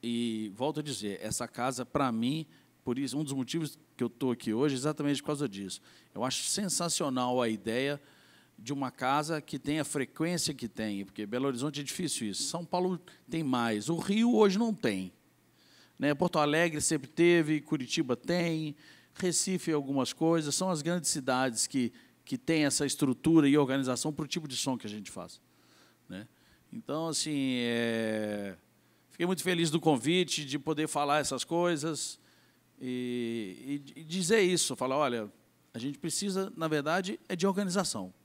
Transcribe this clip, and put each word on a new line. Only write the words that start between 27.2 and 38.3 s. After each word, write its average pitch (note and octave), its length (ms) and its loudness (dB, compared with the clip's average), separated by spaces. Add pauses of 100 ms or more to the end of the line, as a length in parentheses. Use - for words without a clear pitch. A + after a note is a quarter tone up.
é... A2 1000 -2 (540)
fiquei - 160 -2
muito F3+ 160 -2
feliz E3+ 280 0
do D3+ 80 2
convite, D3+ 680 2
de C#3 140 -4
poder D3+ 300 -2
falar D3 300 2
essas C3+ 260 -2
coisas E3 720 -2 (600)
e, B2 1040 -4 (120)
e, - 60 -16
e E3 40 -14
dizer F3+ 360 2
isso, F3+ 340 4
falar, C3 220 0
"Olha, A#2+ 340 0 (440)
a A#2 40 -8
gente C#3 200 -6
precisa, F#3+ 580 -4
na D#3+ 120 -4
verdade, D#3+ 600 0
é F#3+ 80 -4
de F3 100 0
organização." F3+ 680 0 (100)